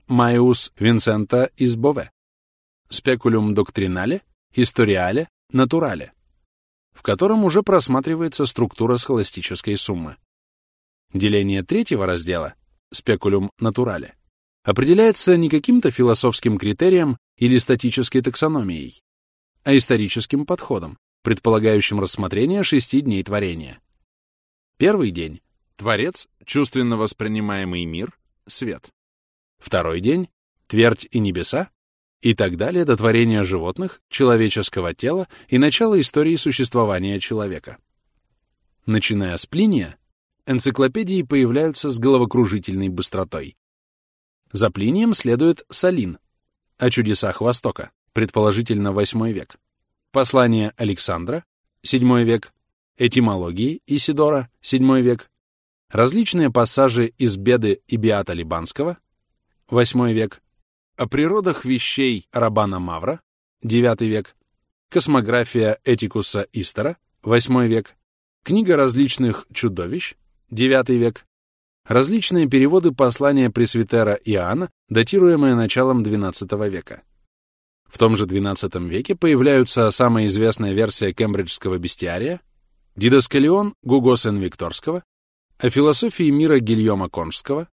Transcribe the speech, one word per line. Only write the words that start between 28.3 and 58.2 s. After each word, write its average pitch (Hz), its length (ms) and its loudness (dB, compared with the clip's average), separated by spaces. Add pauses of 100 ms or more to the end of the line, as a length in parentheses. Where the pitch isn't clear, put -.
свет. - 440 -10 (680)
Второй 85 420 -4
день — 160 280 -2 (380)
Твердь 113 460 2
и 120 80 0
небеса, 101 500 -4 (520)
и 117 120 2
так 92 220 -2
далее 165 280 -2
до 131 120 2
творения 113 480 2
животных, 92 640 -6
человеческого 110 840 0
тела 165 360 -4 (180)
и 127 120 0
начала 190 420 2
истории 151 340 0
существования 107 840 -2
человека. 101 580 -8 (1080)
Начиная 101 500 -2
с - 100 -8
Плиния, 160 500 -2 (500)
энциклопедии 139 760 -2
появляются 139 680 0
с 120 80 -6
головокружительной 110 880 0
быстротой. 90 680 -8 (920)
За 110 200 0
Плинием 160 440 0
следует 143 540 0
Салин 135 500 -2 (600)
о 123 120 2
чудесах 107 520 -2
Востока, 117 500 -4 (200)
предположительно, 107 800 0
восьмой 110 400 -2
век, - 240 -12 (540)
Послание 120 680 2
Александра, 101 680 -4 (380)
седьмой 123 420 2
век, 113 280 0 (440)
Этимологии 110 920 0
Исидора, 147 640 0 (140)
седьмой 131 400 2
век, 120 260 0 (640)
различные 160 600 2
пассажи 120 580 2 (100)
из 113 180 0
Беды 107 520 0
и 120 80 -4
Биата 104 360 0